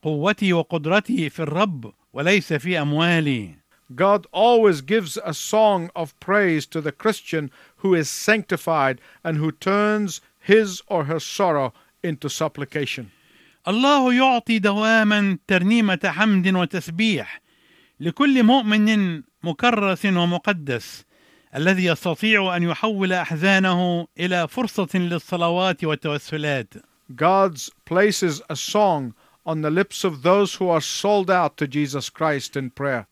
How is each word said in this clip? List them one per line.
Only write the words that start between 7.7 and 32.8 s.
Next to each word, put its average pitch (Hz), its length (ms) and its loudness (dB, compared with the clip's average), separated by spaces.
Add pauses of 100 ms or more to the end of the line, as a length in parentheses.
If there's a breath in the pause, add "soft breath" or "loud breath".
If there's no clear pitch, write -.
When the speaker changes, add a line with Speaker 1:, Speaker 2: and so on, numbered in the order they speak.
Speaker 2:
who 190 100 4
is 160 160 0
sanctified 160 880 -2 (240 soft breath)
and 165 140 -4
who 156 140 -2
turns 208 680 -2 (180)
his 202 480 2
or 170 180 -2
her 156 140 -4
sorrow 147 540 -2 (300 soft breath)
into 151 260 -6
supplication. 143 840 -6 (560 soft breath)
Speaker 1:
الله 254 460 2
يعطي 247 460 2
دواما 208 760 2 (100)
ترنيمة 196 580 2
حمد 190 500 2
وتسبيح 175 840 -4 (580 soft breath)
لكل 262 440 2
مؤمن 214 800 4 (220)
مكرس 202 640 0
ومقدس 175 1000 -2 (500 soft breath)
الذي 180 300 2
يستطيع 185 680 0
أن 175 80 0
يحول 190 500 -2
أحزانه 180 920 0 (120)
إلى 175 280 0
فرصة 208 480 -4
للصلوات 175 880 -2
والتوسلات. 147 880 -4 (420)
Speaker 2:
God 180 420 2 (280)
places 180 640 0
a 151 60 -6
song 156 580 -2 (320 soft breath)
on 160 160 -4
the 151 80 -2
lips 180 340 -2
of 151 200 -4
those 190 320 2
who 185 140 -2
are 165 120 2
sold 196 480 -2
out 180 280 0
to 147 100 -2
Jesus 139 420 -4
Christ 151 480 -4
in 135 120 -6
prayer. 131 420 -6